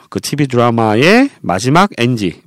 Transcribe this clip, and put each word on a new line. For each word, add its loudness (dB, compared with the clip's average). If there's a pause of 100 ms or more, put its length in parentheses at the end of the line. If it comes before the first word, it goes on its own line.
(100)
그 -8
티비 -4
드라마의 2 (100)
마지막 0
엔지, -4